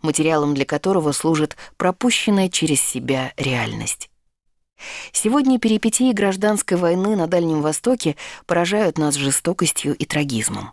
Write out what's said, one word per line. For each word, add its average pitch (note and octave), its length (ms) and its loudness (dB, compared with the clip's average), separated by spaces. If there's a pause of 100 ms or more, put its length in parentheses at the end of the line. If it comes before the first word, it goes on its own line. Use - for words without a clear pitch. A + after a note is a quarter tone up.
материалом D3+ 540 2
для C#3 100 0
которого D#3 460 0
служит D3+ 460 0 (200)
пропущенная F#3+ 720 2
через D#3 300 0
себя C3 560 -2
реальность. A2+ 720 -4 (1000)
Сегодня C4 480 2
перипетии A3+ 540 2
гражданской G3+ 640 0
войны F3+ 400 2
на E3+ 100 0
Дальнем E3 360 0
Востоке D#3 520 0 (320)
поражают F3 500 0
нас D3+ 200 0
жестокостью C#3+ 800 0
и - 80 -4
трагизмом. A2+ 680 -4